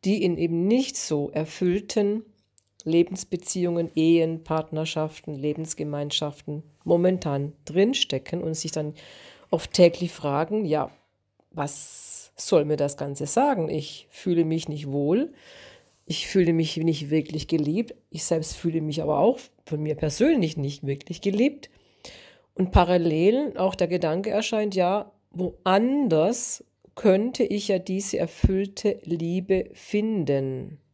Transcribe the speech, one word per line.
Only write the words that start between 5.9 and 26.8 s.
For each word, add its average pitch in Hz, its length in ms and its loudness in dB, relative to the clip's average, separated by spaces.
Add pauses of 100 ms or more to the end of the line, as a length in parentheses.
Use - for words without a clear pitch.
momentan 170 640 2 (140)
drinstecken 180 760 0
und 160 120 -4
sich 156 180 -6
dann 151 220 -4 (580)
oft - 220 -2
täglich 170 400 4
fragen, 165 500 -2
„Ja, 151 260 0 (640)
was - 840 -6
soll 160 260 4
mir 147 140 0
das 143 180 -2
Ganze 143 300 -6
sagen? 240 420 2
Ich - 420 -8
fühle 170 360 0
mich 160 240 -2
nicht 147 200 -8
wohl, 156 440 0 (720)
ich - 220 -6
fühle 170 260 4
mich 165 240 0
nicht 156 320 0
wirklich 151 380 -2
geliebt, 160 480 -2 (140)
ich - 160 -8
selbst 160 300 -2
fühle 165 260 -2
mich 156 200 -4
aber 151 180 0
auch 226 200 4 (260)
von 151 160 -6
mir 151 140 -2
persönlich 170 600 2
nicht 143 280 -6
wirklich 139 360 -6
geliebt.“ 214 480 0 (840)
Und 185 160 0
parallel 180 840 4
auch 185 180 0
der - 120 0
Gedanke 180 420 -2
erscheint, 214 460 -2
„Ja, 190 360 0 (200)
woanders 196 1300 0 (320)